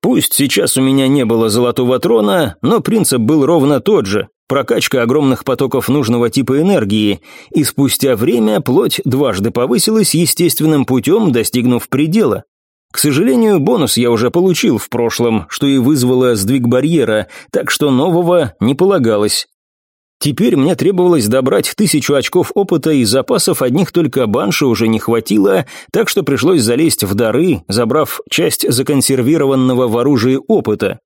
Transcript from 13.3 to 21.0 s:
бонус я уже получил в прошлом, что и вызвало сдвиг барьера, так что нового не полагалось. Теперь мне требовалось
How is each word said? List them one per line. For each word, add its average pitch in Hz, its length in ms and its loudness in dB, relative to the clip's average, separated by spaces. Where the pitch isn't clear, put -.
бонус 160 380 0
я 120 140 2
уже 117 180 0
получил 175 480 0
в - 100 -8
прошлом, 113 600 -2
что - 160 -6
и 139 140 2
вызвало 127 560 2
сдвиг 120 320 -2
барьера, 123 600 0
так - 220 -4
что 147 180 0
нового 165 680 0
не 127 160 0
полагалось. 117 720 0
Теперь 170 360 0
мне 151 200 2
требовалось 175 520 2